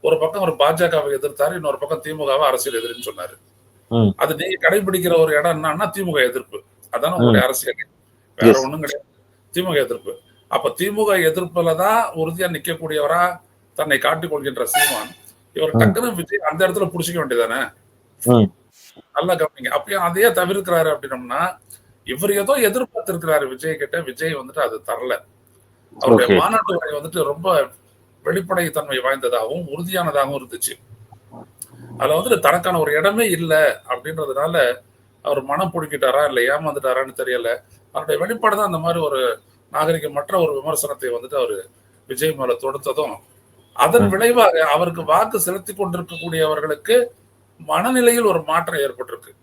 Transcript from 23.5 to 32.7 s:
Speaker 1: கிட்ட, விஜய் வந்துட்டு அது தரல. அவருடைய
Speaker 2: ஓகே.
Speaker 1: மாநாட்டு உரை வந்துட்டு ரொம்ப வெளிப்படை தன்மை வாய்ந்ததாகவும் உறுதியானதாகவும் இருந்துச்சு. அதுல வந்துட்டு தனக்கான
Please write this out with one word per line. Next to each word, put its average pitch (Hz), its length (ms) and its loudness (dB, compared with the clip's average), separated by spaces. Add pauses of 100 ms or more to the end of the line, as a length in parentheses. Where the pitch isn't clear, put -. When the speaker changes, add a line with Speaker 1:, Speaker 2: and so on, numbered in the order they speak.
Speaker 1:
கிட்ட, 151 240 -6
விஜய் 156 360 -6
வந்துட்டு 131 220 -10
அது 110 280 -4
தரல. 117 380 -4 (760)
அவருடைய 117 340 6
Speaker 2:
ஓகே. 87 40 6
Speaker 1:
மாநாட்டு 190 380 0
உரை 151 240 -6
வந்துட்டு 160 220 -6
ரொம்ப 156 460 0 (560)
வெளிப்படை 175 460 -2
தன்மை 143 280 -4
வாய்ந்ததாகவும் 131 680 -2
உறுதியானதாகவும் 143 760 -2
இருந்துச்சு. - 360 -10 (1200)
அதுல 143 200 0
வந்துட்டு 220 200 0
தனக்கான 175 400 2